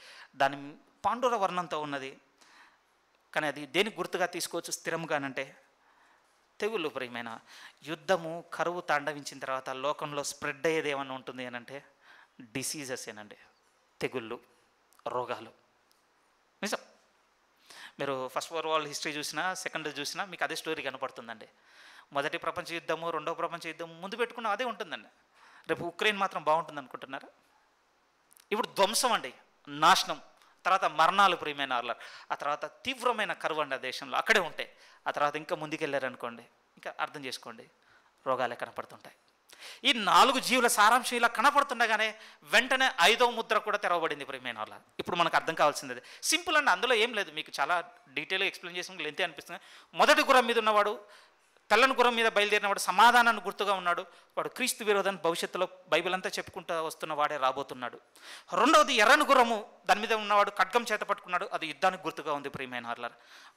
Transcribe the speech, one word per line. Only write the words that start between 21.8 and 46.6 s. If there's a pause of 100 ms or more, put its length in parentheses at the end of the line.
మొదటి
ప్రపంచ
యుద్ధము,
రెండో
ప్రపంచ
యుద్ధం
ముందు
పెట్టుకున్న
అదే
ఉంటుందండి. (600)
రేపు
ఉక్రెయిన్
మాత్రం
బాగుంటుంది
అనుకుంటున్నారా? (1200)
ఇప్పుడు
ధ్వంసం
అండి, (340)
నాశనం, (440)
తర్వాత
మరణాలు,
ప్రియమైన
వాళ్ళ, (380)
ఆ
తర్వాత
తీవ్రమైన
కరువు
అండి
ఆ
దేశంలో,
అక్కడే
ఉంటాయి. (380)
ఆ
తర్వాత
ఇంకా
ముందుకెళ్ళారనుకోండి,
ఇంకా
అర్థం
చేసుకోండి, (560)
రోగాలే
కనపడుతుంటాయి. (680)
ఈ
నాలుగు
జీవుల
సారాంశం
ఇలా
కనపడుతుండగానే, (280)
వెంటనే
ఐదో
ముద్ర
కూడా
తెరవబడింది,
ప్రియమైన
వాళ్ళ. (240)
ఇప్పుడు
మనకు
అర్థం
కావాల్సింది
అదే. (200)
సింపుల్
అండి,